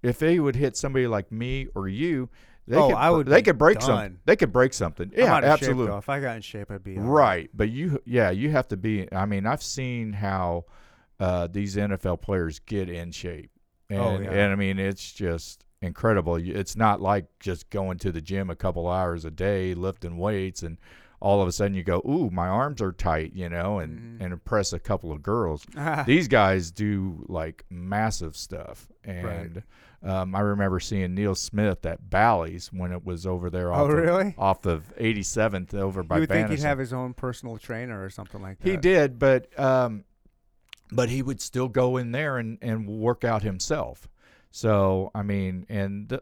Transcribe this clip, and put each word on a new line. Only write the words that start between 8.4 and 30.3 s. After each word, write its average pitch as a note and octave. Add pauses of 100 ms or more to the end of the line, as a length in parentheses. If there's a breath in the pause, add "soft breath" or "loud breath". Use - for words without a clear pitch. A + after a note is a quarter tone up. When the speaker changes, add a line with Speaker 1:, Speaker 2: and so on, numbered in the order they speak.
Speaker 1:
have D3
to G#2
be. G2+
I F#2+
mean, G2+
I've C3+
seen A#2+
how, F#2 (540 soft breath)
uh, F2+
these G2
N G2+
F F#2+
L G#2+
players F2
get F#2+
in E2+
shape. E2 (380)
And, G2
Speaker 2:
Oh, G#2+
yeah. F#2+
Speaker 1:
and, G2+
I G2
mean, G2
it's F#2+
just E2+ (180)
incredible. F2
You, E2+
it's G2
not G#2
like F#2+ (140)
just F2+
going F#2+
to G2
the E2
gym F#2+
a E2
couple E2+
hours F2
a D#2+
day, F#2
lifting F2
weights, F#2+
and E2 (420 loud breath)
all G2+
of F#2
a F2
sudden G2+
you F#2
go, F2
"Ooh, D3
my F2
arms B2
are F#2+
tight," D#2+
you F2+
know, F2+
and, D#2
Speaker 2:
Mm-hmm. A#2
Speaker 1:
and F2+
impress G2
a F2
couple F2
of D2
girls. F#2+ (200)
Speaker 2:
<laughs> D3+
Speaker 1:
These D3
guys F#2+
do, F#2+
like, D#2+
massive F#2
stuff. - (180)
Speaker 2:
Right. G2
Speaker 1:
And, F2 (400 soft breath)
um, F#2